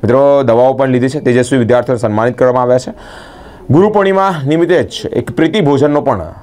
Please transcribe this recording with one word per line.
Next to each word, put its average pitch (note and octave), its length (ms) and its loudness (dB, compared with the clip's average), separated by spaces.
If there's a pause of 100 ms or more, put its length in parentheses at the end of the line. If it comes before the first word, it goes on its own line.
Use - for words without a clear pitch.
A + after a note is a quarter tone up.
મિત્રો, A#2+ 200 2 (220)
દવાઓ B2 300 2
પણ C3 220 0
લીધી B2+ 140 0
છે. C#3 120 -6
તેજસ્વી B2+ 380 0
વિદ્યાર્થીઓને A#2+ 400 0
સન્માનિત A2 380 -2
કરવામાં B2+ 260 0
આવ્યા B2 160 2
છે. G#3+ 120 -10 (800)
ગુરુ F#3 180 4
પૂર્ણિમા G3 420 0 (140)
નિમિત્તે D#3+ 380 0
જ - 280 -10
એક - 200 -6
પ્રીતિ D#3+ 300 0
ભોજનનો C#3+ 400 2
પણ A2+ 200 -2 (220)